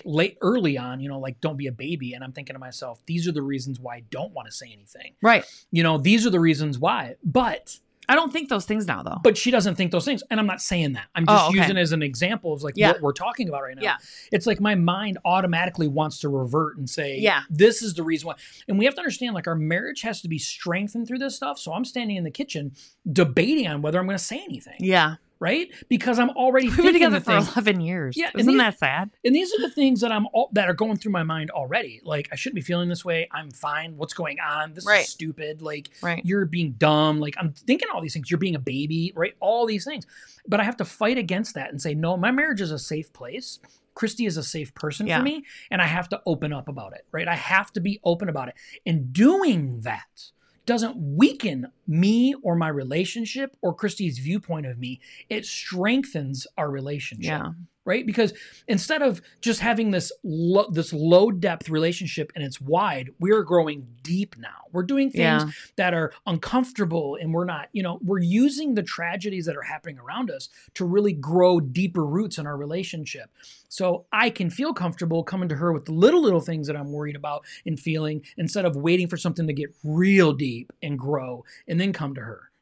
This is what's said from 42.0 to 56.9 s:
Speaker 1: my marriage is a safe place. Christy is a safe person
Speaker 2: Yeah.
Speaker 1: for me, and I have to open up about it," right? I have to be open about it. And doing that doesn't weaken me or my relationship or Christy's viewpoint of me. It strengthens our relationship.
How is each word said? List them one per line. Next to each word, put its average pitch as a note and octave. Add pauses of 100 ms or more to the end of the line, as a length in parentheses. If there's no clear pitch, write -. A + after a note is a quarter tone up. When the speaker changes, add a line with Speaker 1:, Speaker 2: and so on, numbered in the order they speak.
Speaker 1:
my G3+
marriage C4+
is D#3+
a D3
safe D#3
place. C#3+ (340)
Christy A3+
is D#3+
a D3+
safe D3
person D#3
Speaker 2:
Yeah. D#3+
Speaker 1:
for B3+
me, D4 (280)
and F#3
I F3
have E3+
to -
open D3+
up C3+
about A#2+
it," -
right? E3
I E3+
have F#3+
to G3
be G3+
open E3+
about C#3
it. - (300)
And C#3+
doing F#3+
that - (360)
doesn't A#3
weaken D#3 (160)
me A3
or F3+
my E3
relationship F#3
or F3
Christy's F3
viewpoint D#3
of B2
me. B2+ (300)
It G#3+
strengthens F3+ (120)
our D3+
relationship. C3+